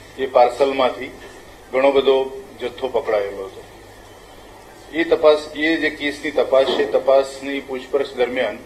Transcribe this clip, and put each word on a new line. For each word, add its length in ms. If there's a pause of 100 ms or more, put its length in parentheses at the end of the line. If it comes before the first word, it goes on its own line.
(180)
એ 80
પાર્સલમાંથી 840 (640)
ઘણો 200
બધો 500 (180)
જથ્થો 280
પકડાયેલો 560
હતો. 180 (1300)
એ 120
તપાસ, 340 (180)
એ 200
જે 140
કેસની 400
તપાસ 360
છે, 260
તપાસની 680
પૂછપરછ 560
દરમિયાન 500